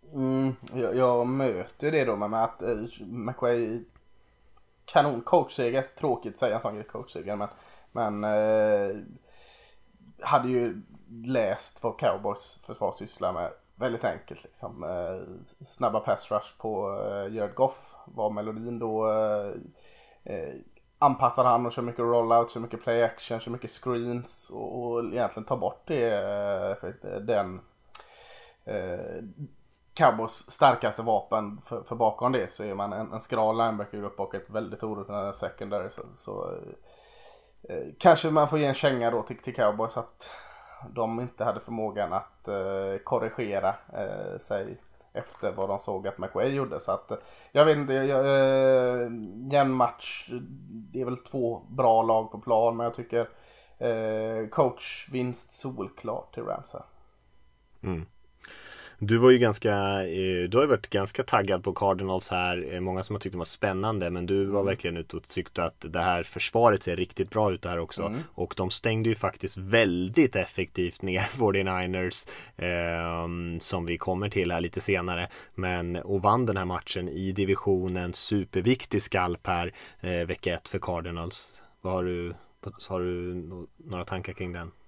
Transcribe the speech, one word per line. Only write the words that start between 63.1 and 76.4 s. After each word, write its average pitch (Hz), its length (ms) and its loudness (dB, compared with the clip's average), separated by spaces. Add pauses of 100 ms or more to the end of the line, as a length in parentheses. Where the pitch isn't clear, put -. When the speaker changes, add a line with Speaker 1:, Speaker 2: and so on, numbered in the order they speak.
Speaker 2:
har 98 40 -4
tyckt 95 140 -8
de 90 40 -6
var 85 80 -4
spännande, 98 640 -2
men 87 160 -2
du 98 200 2
var 101 140 2
Speaker 1:
Mm. 98 60 2
Speaker 2:
verkligen 90 320 -2
ute 85 200 -8
och - 100 -10
tyckte - 360 -4
att - 260 -6
det 87 120 -2
här 87 220 2
försvaret 110 600 4
ser 87 120 -2
riktigt 92 340 -2
bra 107 220 2
ut 92 140 -6
här 87 140 -2
också. 82 240 -6
Speaker 1:
Mm. 107 160 -4 (140)
Speaker 2:
Och 90 240 -6
de 92 140 0
stängde 113 380 0
ju 110 60 2
faktiskt - 420 -4
väldigt 98 800 4
effektivt 90 640 -2
ner 92 200 0
<laughs> 104 100 -4
forty-niners, 92 960 0 (300)
ehm, 85 1000 -2
som 87 260 -4
vi 85 120 -2
kommer 92 320 -2
till 87 220 0
här 85 100 0
lite 87 200 -4
senare. 90 460 0 (280)
Men, 87 400 -2
och 95 260 -2
vann 113 240 4